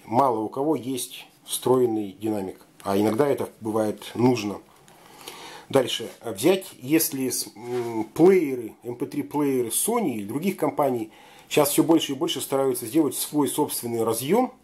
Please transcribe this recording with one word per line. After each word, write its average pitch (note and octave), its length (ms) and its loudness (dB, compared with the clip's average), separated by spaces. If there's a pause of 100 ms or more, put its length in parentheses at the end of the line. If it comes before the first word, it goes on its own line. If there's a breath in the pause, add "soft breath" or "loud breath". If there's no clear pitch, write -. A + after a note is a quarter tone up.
мало A#2+ 360 2
у G#2+ 100 -4
кого C#3+ 260 0
есть B2 520 -8 (180)
встроенный A#2 680 2
динамик. G2 480 -4 (240)
А G2 140 0
иногда G#2+ 280 4
это A#2+ 220 0 (140)
бывает G#2+ 540 -2
нужно. A2 440 2 (1120 loud breath)
Дальше. A#2+ 380 0 (160)
Взять, A#2+ 400 0 (160)
если C3+ 480 0
с-, - 260 -6
м, A#2 480 -4 (100)
плееры, C#3+ 600 4 (100)
эм A#2+ 140 -8
пэ C#3+ 80 -4
три C#3+ 180 -6
плееры C#3 460 -2
Sony G3+ 460 -2
или G#2 100 -6
других D#3+ 320 -4
компаний, C3 540 -2 (360 loud breath)
сейчас C#3+ 220 4
все D#3+ 160 4
больше D#3 260 4
и C3+ 40 -4
больше C#3 260 -4
стараются C3+ 440 0
сделать C3+ 300 0
свой D3 320 0
собственный A#2+ 560 -2
разъем C3+ 480 2 (120)